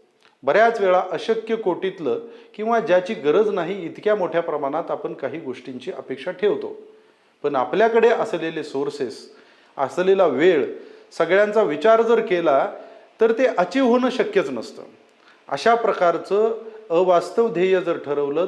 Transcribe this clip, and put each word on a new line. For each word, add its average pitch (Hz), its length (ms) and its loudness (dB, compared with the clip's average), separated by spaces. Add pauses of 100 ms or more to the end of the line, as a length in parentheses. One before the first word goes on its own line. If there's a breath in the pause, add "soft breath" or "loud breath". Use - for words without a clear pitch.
(440 soft breath)
बऱ्याच 208 380 4
वेळा 185 300 4
अशक्य 220 440 -4
कोटीतलं 170 640 -4 (360 loud breath)
किंवा 226 240 0
ज्याची 180 340 0
गरज 180 360 2
नाही 180 360 -4
इतक्या 202 300 -2
मोठ्या 170 260 -2
प्रमाणात 151 480 -4
आपण 156 240 -6
काही 139 260 -8
गोष्टींची 131 520 -12
अपेक्षा - 400 -10
ठेवतो, 180 440 -2 (680 soft breath)
पण 143 120 -2
आपल्याकडे 214 540 2
असलेले 160 540 -2
सोर्सेस, 139 720 -6 (440 soft breath)
असलेला 185 500 2
वेळ, 143 380 4 (460 loud breath)
सगळ्यांचा 202 500 2
विचार 208 400 4
जर 226 180 4
केला, 170 540 0 (480 loud breath)
तर 226 100 4
ते 254 140 2
अचीव्ह 240 440 2
होणं 247 200 2
शक्यच 196 400 0
नसतं. - 340 -10 (640 soft breath)
अशा 220 280 2
प्रकारचं 202 800 0 (320 loud breath)
अवास्तव 180 640 2
ध्येय 185 280 2
जर 165 160 -4
ठरवलं, 143 500 -2